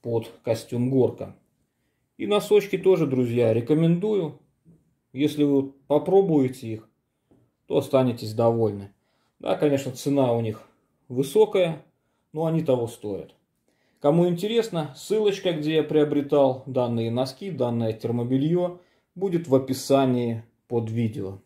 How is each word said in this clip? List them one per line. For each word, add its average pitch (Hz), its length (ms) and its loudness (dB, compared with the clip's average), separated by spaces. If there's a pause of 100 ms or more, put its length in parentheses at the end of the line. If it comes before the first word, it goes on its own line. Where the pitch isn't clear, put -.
под 117 240 -4 (120)
костюм 120 460 -2
горка. 113 460 0 (800)
И - 100 -6
носочки 202 500 2
тоже, 175 300 4
друзья, 120 460 2
рекомендую. 165 880 0 (720)
Если 147 320 0
вы 139 280 2 (160)
попробуете 151 800 2
их, 110 220 -10 (760)
то - 100 0
останетесь 117 560 0
довольны. 113 600 0 (460)
Да, - 160 -2
конечно, 139 360 0
цена 135 400 -2
у 117 80 0
них 110 220 -6 (480)
высокая, 170 760 0 (480)
но 156 140 -4
они 160 180 0
того 123 240 0
стоят. 98 480 -10 (640)
Кому 170 300 4
интересно, 175 680 -2
ссылочка, 202 560 -2
где 156 240 -2
я 156 80 2
приобретал 143 840 2
данные 117 440 -2
носки, 131 400 -4
данное 120 420 -2
термобелье, 135 840 -2 (340)
будет 175 340 -4
в 127 80 2
описании 131 880 0 (240)
под 113 220 -4
видео. 107 560 -6